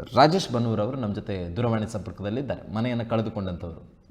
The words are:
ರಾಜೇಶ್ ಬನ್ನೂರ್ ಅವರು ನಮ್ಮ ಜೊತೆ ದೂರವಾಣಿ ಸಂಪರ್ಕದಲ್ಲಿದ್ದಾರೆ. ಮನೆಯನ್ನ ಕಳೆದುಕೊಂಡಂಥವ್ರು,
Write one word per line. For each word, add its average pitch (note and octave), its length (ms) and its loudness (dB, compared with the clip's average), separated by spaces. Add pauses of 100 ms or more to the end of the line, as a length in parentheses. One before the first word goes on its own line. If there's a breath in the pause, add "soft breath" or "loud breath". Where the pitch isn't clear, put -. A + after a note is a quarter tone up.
(160)
ರಾಜೇಶ್ D#3 360 6
ಬನ್ನೂರ್ A#2 280 2
ಅವರು A#2+ 180 0
ನಮ್ಮ G#2 180 -2
ಜೊತೆ F#2 420 -6
ದೂರವಾಣಿ A2+ 360 2
ಸಂಪರ್ಕದಲ್ಲಿದ್ದಾರೆ. G2 840 -4
ಮನೆಯನ್ನ A#2+ 280 0
ಕಳೆದುಕೊಂಡಂಥವ್ರು, G2 1080 -4